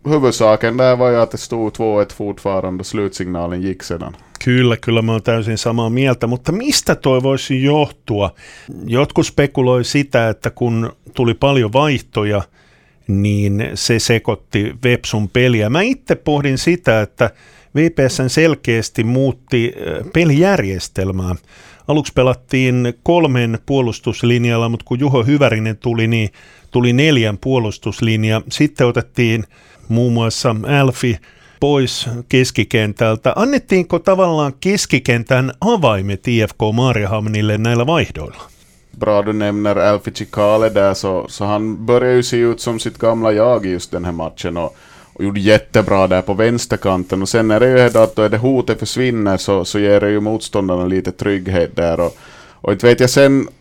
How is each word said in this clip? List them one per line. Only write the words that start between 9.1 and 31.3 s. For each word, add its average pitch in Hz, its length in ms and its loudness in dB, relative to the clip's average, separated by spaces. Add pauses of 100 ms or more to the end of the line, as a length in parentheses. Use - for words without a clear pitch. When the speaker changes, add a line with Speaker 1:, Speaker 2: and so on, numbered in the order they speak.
Speaker 2:
spekuloi 127 580 0
sitä, 127 440 0
että - 220 -4
kun 113 420 -2 (220)
tuli 117 200 0
paljon 127 380 0
vaihtoja, 113 680 0 (640)
niin 101 680 0
se 113 240 0
sekoitti - 760 -2 (100)
Vepsun 113 440 -2
peliä. 120 420 0
Mä 160 120 0
itse 240 320 -2
pohdin 143 440 -2
sitä, 135 420 0
että 107 300 -2 (440)
V 160 160 2
P - 80 -6 (100)
S:n 131 220 -2
selkeästi 123 720 0
muutti, 123 720 -2
äh, - 360 -8
pelijärjestelmää. 95 1200 0 (520)
Aluksi 147 240 -2
pelattiin 127 880 0
kolmen 127 640 2
puolustuslinjalla, 120 1000 0
mut 117 140 -4
kun 123 180 -4
Juho 135 220 2
Hyvärinen 113 540 2
tuli, 113 300 -2
niin 113 240 0 (400)
tuli 120 220 2
neljän 120 460 2
puolustuslinja. 110 1120 -2
Sitten 147 380 0
otettiin 117 580 -2 (440)
muun 120 240 2
muassa 113 440 0 (240)
Alfie 127 380 0 (420)